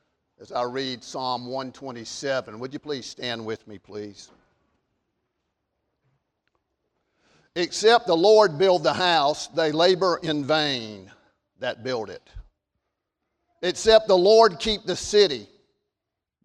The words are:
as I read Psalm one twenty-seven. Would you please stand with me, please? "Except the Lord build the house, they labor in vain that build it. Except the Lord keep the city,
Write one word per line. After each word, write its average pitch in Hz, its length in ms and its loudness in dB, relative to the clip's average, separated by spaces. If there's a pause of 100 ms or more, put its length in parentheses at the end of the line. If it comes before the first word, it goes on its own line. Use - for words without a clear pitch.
(380)
as - 140 -20
I 123 120 -4
read 127 380 -8
Psalm 127 440 -8
one 131 260 -10
twenty-seven. 127 840 -8
Would 131 160 -12
you 147 40 -12
please 143 280 -10
stand 117 380 -10
with 110 220 -10
me, 104 120 -18
please? 104 520 -16 (3250)
"Except 220 520 2
the 175 100 2
Lord 196 420 6
build 180 240 2
the 156 100 0
house, 160 540 0
they 156 260 -2
labor 175 500 2
in 151 220 -4
vain 123 680 -4 (480)
that 120 240 -8
build 113 280 -6
it. - 180 -18 (1300)
Except 220 460 2
the 185 100 4
Lord 214 400 6
keep 214 260 -4
the 180 100 -6
city, 156 540 0 (960)